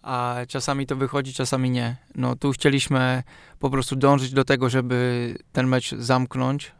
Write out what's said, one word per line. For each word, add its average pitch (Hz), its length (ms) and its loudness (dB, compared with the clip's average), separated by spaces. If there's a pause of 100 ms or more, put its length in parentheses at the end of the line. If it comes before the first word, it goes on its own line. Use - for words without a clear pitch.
a 123 340 -4 (120)
czasami 139 380 -2
to 139 100 -4
wychodzi, 131 380 -2
czasami 127 360 0
nie. 123 260 -2 (180)
No, 127 220 -2
tu 139 160 0
chcieliśmy 131 720 2 (360)
po 139 120 -2
prostu 135 260 -2
dążyć 131 360 4
do 131 120 2
tego, 131 240 2
żeby 123 640 0 (180)
ten 127 140 0
mecz 127 280 0
zamknąć 127 840 -2